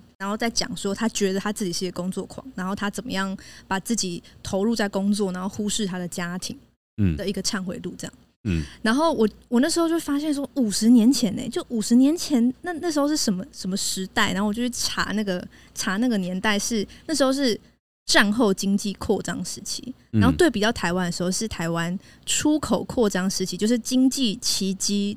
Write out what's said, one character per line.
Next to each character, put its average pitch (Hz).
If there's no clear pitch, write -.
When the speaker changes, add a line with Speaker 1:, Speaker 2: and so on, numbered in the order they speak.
Speaker 1:
然 196
后 214
再 233
讲 180
说 196
他 226
觉 196
得 196
他 208
自 202
己 175
是 190
一 180
个 -
工 180
作 185
狂， -
然 185
后 190
他 -
怎 202
么 -
样 190
把 190
自 -
己 185
投 190
入 233
在 214
工 202
作， 202
然 185
后 196
忽 208
视 202
他 180
的 180
家 175
庭 -
的 175
一 202
个 190
忏 196
悔 185
录， 180
这 -
样。 -
Speaker 2:
嗯。 -
嗯。 85
Speaker 1:
然 226
后 311
我， 220
我 240
那 294
时 330
候 330
就 330
发 285
现 302
说， 277
五 226
十 214
年 240
前 233
欸， -
就 320
五 233
十 220
年 269
前， 247
那， 349
那 330
时 302
候 277
是 302
什 269
么， 185
什 -
么 190
时 -
代？ 202
然 190
后 214
我 208
就 240
去 -
查 -
那 208
个， 180
查 196
那 247
个 226
年 185
代 208
是， 208
那 320
时 285
候 262
是 269
战 208
后 220
经 196
济 202
扩 -
张 180
时 -
期， -
Speaker 2:
嗯。 113
Speaker 1:
然 104
后 269
对 339
比 214
到 208
台 175
湾 180
的 170
时 -
候， 175
是 220
台 170
湾 170
出 302
口 202
扩 220
张 190
时 190
期， 180
就 196
是 240
经 254
济 254
奇 -
迹， 202